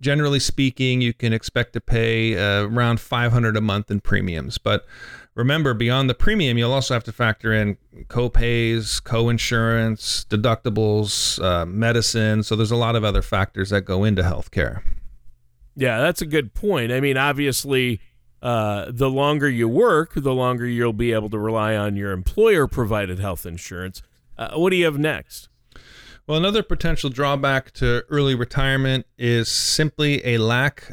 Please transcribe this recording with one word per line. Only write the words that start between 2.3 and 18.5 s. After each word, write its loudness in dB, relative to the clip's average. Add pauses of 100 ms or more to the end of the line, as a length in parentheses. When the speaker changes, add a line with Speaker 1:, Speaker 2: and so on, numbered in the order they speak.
Speaker 1:
uh, 2
around 2
five -2
hundred 2
a 0
month -2
in 0
premiums. -2
But -2 (500)
remember, 0
beyond 0
the 0
premium, 2
you'll 2
also 0
have -2
to -12
factor 0
in 2 (320)
co-pays, 2
co-insurance, 0
deductibles, 0
uh, 2
medicine. 0
So -2
there's 0
a 2
lot 2
of 0
other 2
factors -2
that 2
go -2
into 2
healthcare. -2 (920)
Speaker 2:
Yeah, 0
that's 0
a -4
good -2
point. 0
I 0
mean, 2
obviously, 0 (420)
uh, -2